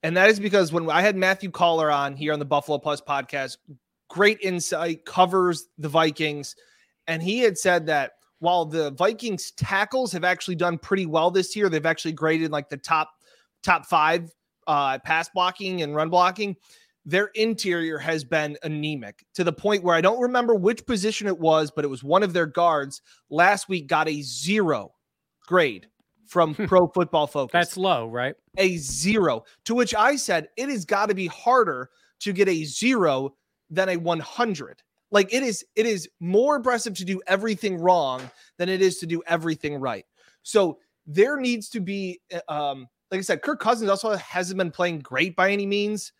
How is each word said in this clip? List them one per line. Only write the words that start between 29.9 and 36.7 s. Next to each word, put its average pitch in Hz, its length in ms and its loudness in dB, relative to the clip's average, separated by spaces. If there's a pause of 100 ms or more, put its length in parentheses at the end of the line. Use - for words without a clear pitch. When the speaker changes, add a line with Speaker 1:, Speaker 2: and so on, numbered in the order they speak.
Speaker 1:
I 240 220 2
said, 170 320 -2 (100)
"It 262 100 -4
has 220 160 -4
gotta 208 300 0
be 185 140 -4
harder 170 600 0 (320)
to 202 140 -4
get 190 120 4
a 165 180 0
zero 147 680 0 (360)
than 190 180 0
a 180 80 0
one 170 240 -2
hundred." 190 640 -6 (280)
Like, 202 220 4
it 254 100 0
is, 233 220 -4 (120)
it 220 100 2
is 202 200 -4 (140)
more 220 360 2
impressive 233 400 -2